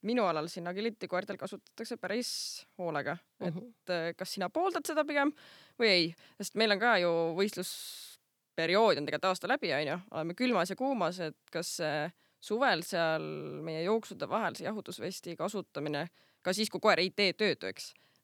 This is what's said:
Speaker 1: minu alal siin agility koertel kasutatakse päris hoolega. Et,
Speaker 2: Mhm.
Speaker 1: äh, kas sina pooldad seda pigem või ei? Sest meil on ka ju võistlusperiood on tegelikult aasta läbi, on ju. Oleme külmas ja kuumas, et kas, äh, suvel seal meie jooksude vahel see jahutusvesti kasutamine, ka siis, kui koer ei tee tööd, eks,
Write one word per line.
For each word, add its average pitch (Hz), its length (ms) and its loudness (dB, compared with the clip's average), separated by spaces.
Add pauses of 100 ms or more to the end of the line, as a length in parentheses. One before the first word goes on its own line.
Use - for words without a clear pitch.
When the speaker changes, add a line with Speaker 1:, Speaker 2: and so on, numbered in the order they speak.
Speaker 1:
minu 226 220 2
alal 160 240 2
siin 170 180 -8
agility 202 420 -4
koertel 185 280 -2
kasutatakse - 640 -10
päris - 640 -4 (140)
hoolega. 156 400 -2 (200)
Et, 180 160 -4
Speaker 2:
Mhm. 220 140 -10 (220)
Speaker 1:
äh, 170 260 -2
kas - 160 -8
sina 190 160 -2
pooldad 349 380 0
seda 302 180 2
pigem 285 260 2 (480)
või 233 100 4
ei? 170 260 4 (240)
Sest - 180 -8
meil 214 160 6
on 196 80 2
ka 233 160 6
ju 175 160 4 (240)
võistlusperiood - 1600 0
on 147 80 -2
tegelikult 151 220 0
aasta 185 200 0
läbi, 220 260 2
on 147 120 2
ju. 160 120 -2 (120)
Oleme 165 240 -4
külmas 202 360 2
ja 190 60 -6
kuumas, 196 440 0
et 156 160 -6 (140)
kas, - 300 -4
äh, 151 300 0 (320)
suvel 214 400 2
seal 160 400 0 (400)
meie 160 220 -4
jooksude 202 440 -2
vahel 185 280 -2
see - 100 -10
jahutusvesti 175 720 -8
kasutamine, 156 680 -4 (340)
ka 185 100 -2
siis, 208 180 0
kui 180 100 -6
koer 202 180 6
ei 185 120 2
tee 196 220 2
tööd, 202 320 0
eks, - 280 -8 (320)